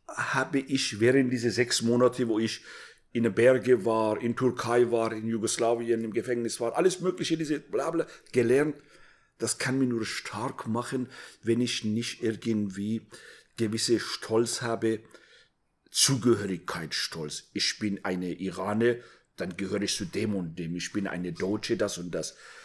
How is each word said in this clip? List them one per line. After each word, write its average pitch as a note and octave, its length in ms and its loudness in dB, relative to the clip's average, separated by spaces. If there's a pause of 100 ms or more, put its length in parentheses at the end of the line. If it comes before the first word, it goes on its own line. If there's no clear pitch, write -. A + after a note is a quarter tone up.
habe - 520 -2
ich C3 400 -4
während B2+ 320 6
dieser A#2+ 200 2
sechs A#2+ 300 0
Monate, A#2+ 460 4
wo G#2+ 120 2
ich A2 240 -2 (480)
in A#2 120 0
den A2+ 100 2
Bergen A#2+ 520 6
war, A2 360 2
in A#2 140 0
Türkei A#2+ 560 2
war, A2+ 200 2
in A2 160 -6
Jugoslawien, A2+ 760 0
im A2 100 -6
Gefängnis A#2 460 -2
war, A#2 160 -2
alles F3+ 260 2
Mögliche, E3+ 360 -2
diese D3+ 220 -2
Blabla, D#3 480 -2 (240)
gelernt. C3 440 4 (600)
Das A2+ 200 -4
kann C3 220 -2
mich C3 100 4
nur A2+ 160 -2
stark - 640 -8
machen, A#2+ 420 -2 (340)
wenn A2+ 180 2
ich A#2+ 220 -2
nicht A2+ 400 -2
irgendwie G#2+ 840 -2 (500)
gewisse A2 420 2
Stolz - 640 -2
habe, A2+ 380 -2 (920)
Zugehörigkeitsstolz. F#2+ 1600 0
Ich - 260 -2
bin G2+ 260 -4
eine F#2 280 -2
Iraner, G2 640 0 (400)
dann F2+ 220 -8
gehöre G2 240 -2
ich G2+ 140 -2
zu G2+ 100 -6
dem G#2 300 -2
und E2+ 220 -6
dem. E2+ 180 -6
Ich F2+ 180 -6
bin G2+ 140 -2
eine F2 260 -6
Deutsche, G2+ 440 -2
das G2+ 200 -2
und F2 140 -10
das. E2 240 -6 (300)